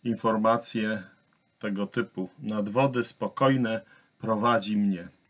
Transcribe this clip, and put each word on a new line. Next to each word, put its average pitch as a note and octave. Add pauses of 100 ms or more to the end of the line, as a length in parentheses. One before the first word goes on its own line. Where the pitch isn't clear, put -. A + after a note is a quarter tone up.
informacje A2 (560)
tego G2+
typu. F#2+ (100)
„Nad G#2+
wody B2
spokojne A#2 (360)
prowadzi A2
mnie”. G2 (220)